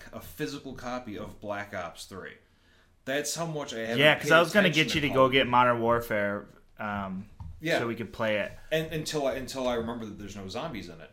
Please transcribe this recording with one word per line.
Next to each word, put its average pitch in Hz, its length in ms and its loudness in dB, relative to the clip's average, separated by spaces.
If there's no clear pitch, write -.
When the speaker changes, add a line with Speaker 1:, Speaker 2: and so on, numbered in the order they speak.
Speaker 1:
a 107 60 -12
physical 143 540 -8
copy 123 440 -8
of 104 220 -12
Black 101 340 -6
Ops 85 320 -8
three? 87 260 -14
That's 143 300 -4
how 165 120 -4
much 147 280 -6
I 113 60 -6
haven't 113 180 -2
Speaker 2:
Yeah, 147 180 8
'cause - 120 -8
Speaker 1:
paid 156 40 6
Speaker 2:
I 160 80 10
was 165 120 2
gonna 190 160 6
Speaker 1:
attention 156 200 4
Speaker 2:
get - 60 -2
you 160 80 0
to 147 60 2
Speaker 1:
to 135 60 0
Speaker 2:
go 135 80 6
Speaker 1:
Call. 131 80 8
Speaker 2:
get 131 180 6
Modern 123 320 6
Warfare, 113 680 2
um, 101 480 -4
Speaker 1:
Yeah. 156 200 0
Speaker 2:
so 120 80 -2
we 113 80 -2
could 110 160 -8
play 110 260 0
it. 98 140 -2
Speaker 1:
And, 160 220 0
until 151 340 -2
I, 123 80 0
until 127 320 -4
I 123 80 2
remember 117 300 -4
that 98 140 -10
there's 101 180 -10
no 98 120 -8
zombies 113 400 -8
in 80 120 -14
it. 80 120 -18